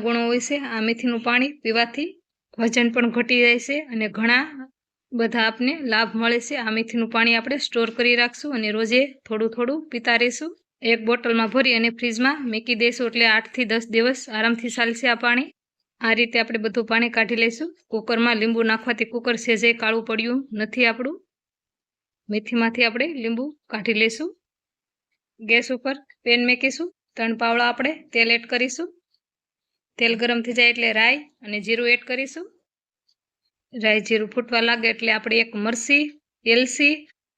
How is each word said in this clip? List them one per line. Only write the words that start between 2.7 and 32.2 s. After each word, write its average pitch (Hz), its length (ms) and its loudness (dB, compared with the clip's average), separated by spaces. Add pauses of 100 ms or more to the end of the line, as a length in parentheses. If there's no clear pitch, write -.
પણ 233 220 2
ઘટી 240 280 2
જાય 240 220 4
છે 277 100 -4 (160)
અને 220 140 -2 (100)
ઘણા 240 280 2 (680)
બધા 226 360 2
આપને 247 240 0 (200)
લાભ 214 180 2 (100)
મળે 233 260 2
છે. 294 80 -8 (100)
આ 220 140 -2
મેથીનું 226 360 -2
પાણી 233 260 4
આપણે 254 260 -4
સ્ટોર 233 300 0
કરી 240 260 4
રાખશું 240 340 -4
અને 214 200 -2
રોજે 226 260 2 (240)
થોડું 226 300 -2
થોડું 285 360 -4
પીતા 233 300 0
રહીશું. 269 300 -4 (380)
એક 233 160 2
બોટલમાં 233 480 0
ભરી 254 240 4
અને 226 100 2 (100)
ફ્રીજમાં 240 380 0 (140)
મૂકી 226 320 -4
દઈશું 240 260 0
એટલે 233 200 0
આઠ 220 260 2
થી 254 160 0
દસ 226 240 -2
દિવસ 247 260 2 (160)
આરામથી 233 400 0
ચાલશે 233 320 0
આ 233 160 2
પાણી. 247 260 0 (500)
આ 226 180 2
રીતે 233 220 2
આપણે 226 240 -4
બધું 226 260 -2
પાણી 226 260 2
કાઢી 226 260 0
લઈશું. 233 260 -2 (240)
કુકરમાં 233 480 0
લીંબુ 226 200 0 (100)
નાખવાથી 226 440 -2
કુકર 233 300 -2
સહેજે 233 380 4
કાળું 226 260 0
પડ્યું 226 320 -2 (200)
નથી 233 300 0
આપણું. 254 280 -4 (1120)
મેથીમાંથી 226 600 0
આપણે 240 180 0 (160)
લીંબુ 233 220 -2 (280)
કાઢી 214 300 -2
લઈશું. 294 300 -2 (1080)
ગેસ 226 360 0
ઉપર 269 200 -6 (280)
પેન 240 240 2
મૂકીશું. 269 400 0 (260)
ત્રણ 226 280 -4
પાવડા 233 280 2
આપણે 254 220 -2 (200)
તેલ 233 240 2
એડ 233 160 -6
કરીશું. 254 360 -2 (1080)
તેલ 233 220 2
ગરમ 240 220 0
થઈ 233 160 -4
જાય 240 160 6
એટલે 226 260 0
રાઈ 269 240 4 (200)
અને 208 220 -6
જીરું 240 280 2
એડ 240 160 -2
કરીશું. 262 360 -6 (1300)